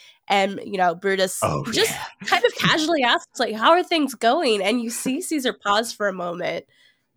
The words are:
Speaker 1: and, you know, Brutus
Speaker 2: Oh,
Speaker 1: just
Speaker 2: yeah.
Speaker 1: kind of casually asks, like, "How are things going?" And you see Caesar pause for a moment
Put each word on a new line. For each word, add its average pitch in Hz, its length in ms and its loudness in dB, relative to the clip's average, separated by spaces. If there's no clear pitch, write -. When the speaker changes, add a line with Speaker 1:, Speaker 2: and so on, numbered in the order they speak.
Speaker 1:
and, 196 340 0
you 202 140 -6
know, 180 180 2
Brutus 190 480 0
Speaker 2:
Oh, - 280 -2
Speaker 1:
just 381 200 0
Speaker 2:
yeah. - 120 -8
Speaker 1:
kind 381 180 2
of 453 100 0
casually 311 480 2
asks, 262 360 0
like, 214 160 -2
"How 233 160 4
are 349 120 6
things 302 320 0
going?" 233 460 2
And 226 200 0
you 226 80 -6
see 269 320 -4
Caesar 262 320 -4
pause 214 380 0
for 208 160 -4
a 190 60 -2
moment 175 520 -6